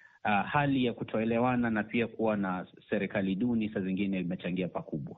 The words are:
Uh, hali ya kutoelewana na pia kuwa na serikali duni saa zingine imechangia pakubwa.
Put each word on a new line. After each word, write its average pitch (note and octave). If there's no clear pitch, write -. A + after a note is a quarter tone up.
Uh, G2+
hali C#3
ya A#2
kutoelewana A#2
na G#2+
pia A2+
kuwa A2
na F#2
serikali G2
duni A2+
saa A2
zingine F#2+
imechangia F2+
pakubwa. -